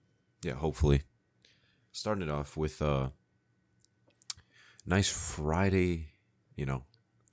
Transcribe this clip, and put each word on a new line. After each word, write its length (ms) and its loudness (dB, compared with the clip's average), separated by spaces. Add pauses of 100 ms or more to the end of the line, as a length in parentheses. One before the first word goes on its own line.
(440)
yeah, 100 -4
hopefully. 480 2 (880)
Starting 320 -4
it 60 -4
off 260 -4
with, 280 -4
uh, 260 0 (1800)
nice 240 4
Friday, 1000 0 (460)
you 100 -6
know, 200 -4 (480)